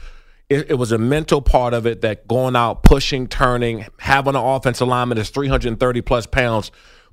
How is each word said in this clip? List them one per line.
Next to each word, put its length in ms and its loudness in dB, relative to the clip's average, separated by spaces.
It, 220 -2
it 20 0
was 180 -2
a 60 0
mental 420 0
part 320 2
of 140 -2
it, 160 -2
that 260 -4
going 260 0
out, 280 0
pushing, 460 4
turning, 580 -2
having 360 0
an 100 0
offensive 440 -2
lineman 280 0
that's 140 -4
three 180 -4
hundred 320 -2
thirty 220 0
plus 240 -2
pounds, 460 -2